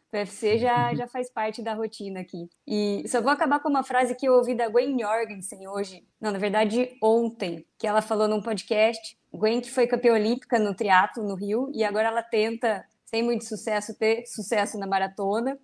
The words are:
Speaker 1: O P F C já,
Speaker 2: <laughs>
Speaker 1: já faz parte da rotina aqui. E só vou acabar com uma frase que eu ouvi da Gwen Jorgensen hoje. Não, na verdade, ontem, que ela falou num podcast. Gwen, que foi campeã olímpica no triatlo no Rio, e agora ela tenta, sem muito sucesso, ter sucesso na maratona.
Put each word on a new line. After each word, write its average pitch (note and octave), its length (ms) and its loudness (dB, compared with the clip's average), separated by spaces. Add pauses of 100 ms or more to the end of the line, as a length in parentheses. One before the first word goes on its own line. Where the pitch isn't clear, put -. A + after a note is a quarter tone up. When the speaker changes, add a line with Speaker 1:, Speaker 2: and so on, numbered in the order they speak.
Speaker 1:
O - 20 -20
P G#3+ 80 -6
F F#3+ 140 -6
C G#3+ 240 2
já, A#3+ 360 2
Speaker 2:
<laughs> - 20 -2
Speaker 1:
já A#3+ 120 -4
faz B3+ 220 -6
parte A3 320 -6
da A3 120 -4
rotina G#3+ 460 -8
aqui. F3 300 -12 (180)
E G#3 400 -2
só A#3+ 140 0
vou B3+ 100 2
acabar C#4+ 300 2
com D#4 80 -2
uma C4+ 140 2
frase B3 300 0
que C4+ 140 -4
eu B3+ 60 6
ouvi B3 200 4
da A3+ 140 0
Gwen B3+ 320 2
Jorgensen G#3 680 -4
hoje. G3 360 -8 (160)
Não, G#3+ 120 -2
na G3 60 -2
verdade, G#3+ 640 0
ontem, A3 640 0 (120)
que G#3+ 100 -4
ela G#3 140 2
falou G#3+ 260 2
num G#3 140 0
podcast. A3 760 0 (160)
Gwen, A3 280 0
que - 100 -10
foi B3 160 2
campeã A#3+ 260 4
olímpica A3+ 460 0
no G3+ 160 0
triatlo G3+ 500 2
no G3 100 -4
Rio, G#3+ 380 -2
e G#3+ 120 0
agora G#3+ 240 0
ela A3+ 120 -2
tenta, A3+ 640 0 (220)
sem A3+ 180 -2
muito A#3+ 220 0
sucesso, G#3 520 -4
ter A3+ 280 2
sucesso G#3 520 -2
na G3 80 -6
maratona. G3 800 -2